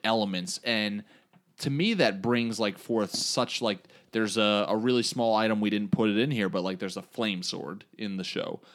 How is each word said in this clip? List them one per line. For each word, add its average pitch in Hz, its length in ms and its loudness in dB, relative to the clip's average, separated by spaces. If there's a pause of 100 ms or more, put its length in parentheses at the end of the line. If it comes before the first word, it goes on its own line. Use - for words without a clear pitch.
elements. 101 600 0
And 104 400 -2 (560)
to 156 100 -4
me, 175 260 2
that 107 260 2
brings, 117 380 0
like, 104 180 -2
forth 110 380 0
such, - 460 -2
like, 104 260 -2 (240)
there's 110 260 -2
a, 104 320 4
a 107 80 2
really 123 260 2
small 113 320 0
item, 110 240 2
we 104 100 2
didn't 104 220 0
put 110 180 4
it 101 80 2
in 135 140 2
here, 107 180 0
but, 90 140 -2
like, 95 160 -4
there's 95 180 -8
a 92 40 -8
flame 101 420 -4
sword 92 420 -8 (120)
in 98 200 -6
the 92 60 -4
show. - 360 -6 (160)